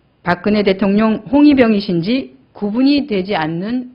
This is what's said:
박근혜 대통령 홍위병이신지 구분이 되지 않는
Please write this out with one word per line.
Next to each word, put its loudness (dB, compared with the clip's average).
박근혜 0
대통령 0
홍위병이신지 2
구분이 0
되지 -4
않는 -6